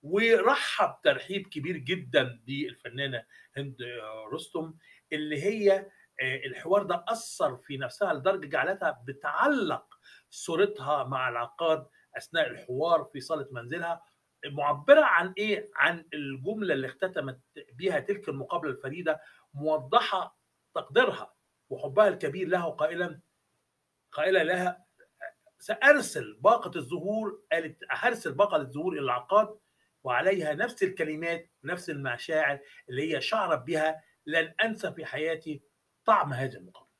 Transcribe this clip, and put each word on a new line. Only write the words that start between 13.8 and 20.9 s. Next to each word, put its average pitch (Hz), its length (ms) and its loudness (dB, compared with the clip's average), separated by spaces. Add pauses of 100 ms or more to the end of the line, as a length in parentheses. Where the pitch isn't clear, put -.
معبرة 143 580 6
عن 185 340 2
إيه؟ 208 360 -2
عن 160 300 2 (100)
الجملة 151 600 -2
اللي 135 120 -2
اختتمت 147 540 -6 (320)
بيها 156 280 -2
تلك 202 280 -4
المقابلة 147 420 -4
الفريدة، 156 500 -4 (340)
موضحة 156 840 0 (360)
تقديرها - 600 2 (360)